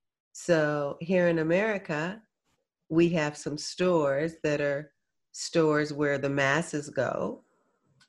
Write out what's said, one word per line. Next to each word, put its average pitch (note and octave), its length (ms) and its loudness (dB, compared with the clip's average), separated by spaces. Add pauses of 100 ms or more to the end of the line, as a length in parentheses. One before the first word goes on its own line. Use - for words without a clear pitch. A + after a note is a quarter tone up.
(340)
So D3 680 0
here F3 260 2
in E3 120 2
America, F#3 840 -2 (680)
we E3 200 4
have D3+ 280 0
some D3+ 200 -8
stores D#3+ 840 0
that D3 180 0
are C#3+ 300 -4 (400)
stores D3+ 640 0
where C#3+ 240 0
the C#3 120 -2
masses C#3+ 600 0
go. - 540 -4 (640)